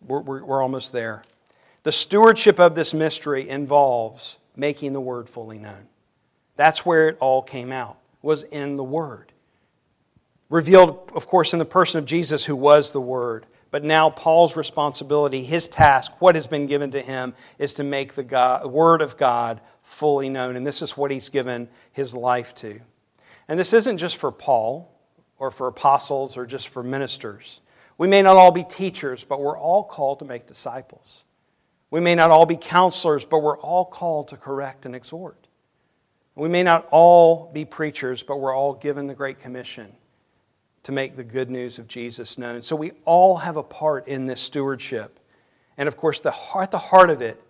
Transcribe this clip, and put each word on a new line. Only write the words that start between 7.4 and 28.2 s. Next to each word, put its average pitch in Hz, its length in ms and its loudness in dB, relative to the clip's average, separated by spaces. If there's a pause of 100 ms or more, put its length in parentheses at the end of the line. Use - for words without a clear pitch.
came 127 280 -14
out, - 280 -12 (240)
was 147 180 -2
in 143 340 -10
the 139 80 -8
word. 135 480 -10 (1160)
Revealed, 165 640 6
of 160 140 -8
course, 175 260 2
in 175 60 -2
the 160 40 -2
person 165 360 0
of 143 60 -8
Jesus, 147 380 -4
who 147 120 -6
was 143 340 6
the 143 100 -6
word. 123 460 -8 (240)
But 147 140 -6
now 156 260 2
Paul's 165 480 0
responsibility, 147 840 -4
his 160 240 -4
task, 143 500 2
what 180 160 6
has 151 140 -2
been 147 180 -4
given 143 240 -4
to 135 120 -8
him, 127 340 -10 (240)
is 139 160 -6
to 147 80 -8
make 139 300 -6
the 139 100 -10
God, 127 400 0
the 139 40 -10
word 156 360 4
of 127 120 -8
God 120 460 -2 (220)
fully 143 440 -2
known. 127 280 -6
And 127 100 -10
this 143 160 -8
is - 160 -12
what 139 140 -4
he's 135 180 -10
given 123 400 -6 (220)
his 127 240 -10
life 123 400 -4
to. 107 240 -16 (680)
And 160 120 -4
this 180 140 -2
isn't 220 260 2
just 165 180 -6
for 139 140 -6
Paul 131 600 -4 (460)
or 135 140 -8
for 131 160 -8
apostles 135 680 -2
or 127 120 -12
just 127 200 -12
for - 140 -14
ministers. 123 800 -10 (340)
We 170 120 -2
may 196 160 6